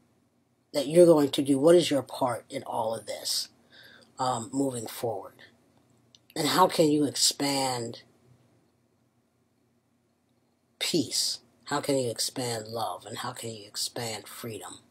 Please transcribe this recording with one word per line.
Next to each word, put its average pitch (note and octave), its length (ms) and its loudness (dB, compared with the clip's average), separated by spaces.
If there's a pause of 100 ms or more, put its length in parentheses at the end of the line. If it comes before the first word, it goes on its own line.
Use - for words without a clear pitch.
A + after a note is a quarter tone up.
(720)
that C#3 160 -2
you're E3+ 200 8
going D3 240 6
to D3+ 100 0
do? C#3 160 2
What D#3+ 160 8
is F3 160 6
your C#3 140 0
part - 440 -4
in B2 140 -10
all A2+ 320 -4
of G2+ 140 -10
this, - 420 -6 (680)
um, B2+ 340 -4
moving C3 320 -2
forward? G#2+ 480 -8 (1040)
And D3+ 120 0
how E3+ 200 6
can D#3+ 220 4
you D3 160 4
expand C3 1000 -2 (2750)
peace? - 600 -2 (260)
How C#3+ 160 -4
can C#3 160 -2
you B2 120 -2
expand A2+ 580 -6
love? G#2 380 -8
And A2+ 120 -12
how B2 160 -8
can A#2 160 -12
you G#2 180 -14
expand A2 600 -8
freedom? G2 520 -12 (120)